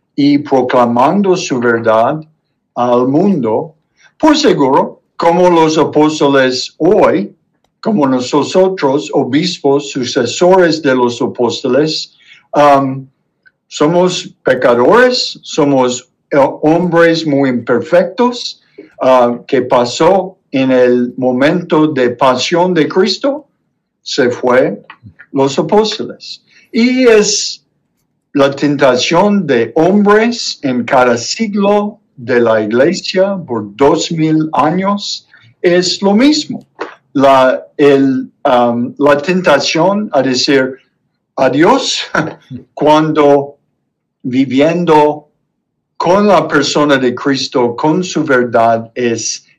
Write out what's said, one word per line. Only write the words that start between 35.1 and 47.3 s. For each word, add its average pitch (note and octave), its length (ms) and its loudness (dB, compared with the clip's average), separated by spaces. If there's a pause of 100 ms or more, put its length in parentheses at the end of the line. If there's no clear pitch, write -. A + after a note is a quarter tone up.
es F3+ 400 0
lo G3 120 2
mismo. C#4+ 520 0 (460)
La, C3 540 2 (100)
el, C#3 540 2 (140)
um, A#2+ 540 0
la C#3+ 200 2
tentación F3+ 920 0
a C#3 100 2
decir C3 520 -2 (600)
adiós D3+ 680 0 (360)
<laughs> - 360 -20
cuando D3 800 2 (680)
viviendo D3 1040 0 (680)
con G3+ 320 0
la E3+ 180 2
persona D3 500 0
de B2+ 180 -2
Cristo, C3 600 -4